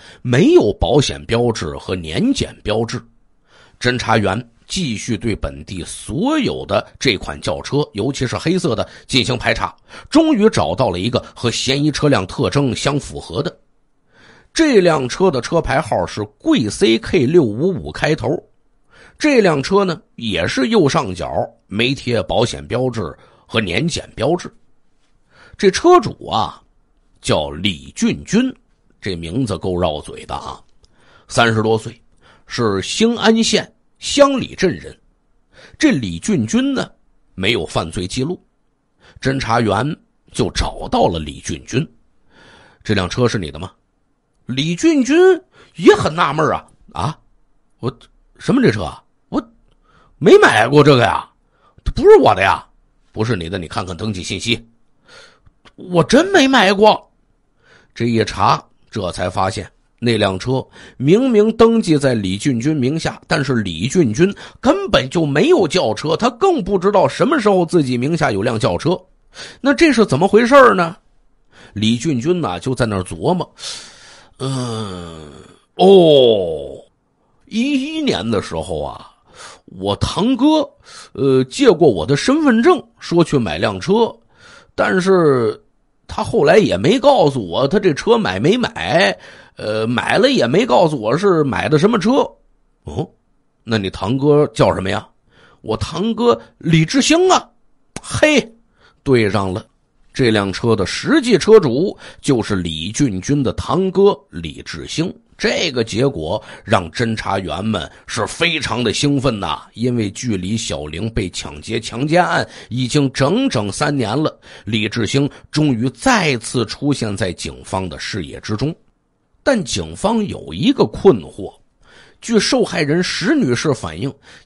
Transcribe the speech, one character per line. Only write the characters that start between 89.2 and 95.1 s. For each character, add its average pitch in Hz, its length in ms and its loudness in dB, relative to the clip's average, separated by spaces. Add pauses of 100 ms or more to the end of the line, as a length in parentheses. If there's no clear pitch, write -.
呃， 107 300 -4
买 120 320 -2
了 247 120 2
也 151 180 2
没 190 180 2
告 202 220 4
诉 151 120 -4
我 110 160 0
是 175 280 2
买 95 240 -2
的 151 100 4
什 185 100 4
么 233 80 0
车。 233 320 0 (560)
”“哦， 135 240 -8 (540)
那 113 160 -2
你 98 100 -4
堂 101 300 -4
哥 147 300 4
叫 101 260 2
什 95 60 -6
么 92 100 -4
呀 101 180 -6 (540)